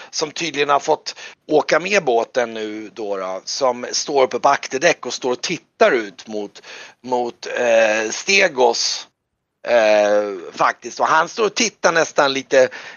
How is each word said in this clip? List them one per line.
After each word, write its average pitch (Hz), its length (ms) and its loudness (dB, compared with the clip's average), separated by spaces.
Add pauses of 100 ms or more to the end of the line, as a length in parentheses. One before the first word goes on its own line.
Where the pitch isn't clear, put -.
(100)
som 151 200 -6
tydligen 147 380 -4
har 147 120 2
fått - 340 -4 (320)
åka 151 340 2
med 190 240 0
båten 117 500 0
nu 107 400 -8
då, 101 220 -6
då, 92 280 -8
som 123 480 -4
står 139 300 0
uppe 127 160 -8
på 139 100 0
akterdäck 143 580 0
och 120 60 -6
står 127 200 -4
och 127 80 -4
tittar - 520 0
ut 107 360 -4
mot, 104 340 -10 (400)
mot, 123 440 -6
eh, 113 640 2
Stegos, 135 960 0 (580)
eh, 104 840 2
faktiskt. 123 480 -2
Och 123 60 2
han 160 220 2
står 220 180 -2
och 196 80 -2
tittar - 380 0
nästan 151 400 2
lite, 131 360 2 (280)